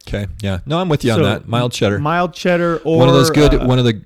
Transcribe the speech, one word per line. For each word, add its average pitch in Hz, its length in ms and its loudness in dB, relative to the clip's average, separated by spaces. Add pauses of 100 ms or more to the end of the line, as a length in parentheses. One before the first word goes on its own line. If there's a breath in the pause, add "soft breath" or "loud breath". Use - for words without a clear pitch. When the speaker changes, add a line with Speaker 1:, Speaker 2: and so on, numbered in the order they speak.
Speaker 1:
Okay, 101 180 -6 (140)
yeah. 98 240 -4
No, 151 160 -4
I'm 185 80 -4
with 151 160 0
you 117 80 2
on 104 60 2
Speaker 2:
So, 101 60 2
Speaker 1:
that. 101 220 -2
Mild 120 260 -2
cheddar. 101 260 0
Speaker 2:
Mild 170 340 -2
cheddar 175 460 -2
or, 165 180 -2
Speaker 1:
One 165 140 6
of 139 40 4
those 135 160 4
good, 147 240 4
Speaker 2:
uh, - 120 0
Speaker 1:
one 127 120 2
of 123 60 2
the, 110 220 0